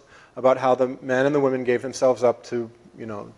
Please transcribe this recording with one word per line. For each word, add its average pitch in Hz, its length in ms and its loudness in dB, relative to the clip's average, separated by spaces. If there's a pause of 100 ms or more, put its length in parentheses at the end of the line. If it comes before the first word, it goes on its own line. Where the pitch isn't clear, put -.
(360)
about 127 220 2
how 127 180 2
the 131 260 -2
men 131 240 0
and 143 80 2
the 151 60 2
women 131 240 0
gave 120 180 0
themselves 123 440 0
up 120 200 0
to, 117 240 -6 (280)
you 127 80 -14
know, 110 320 -12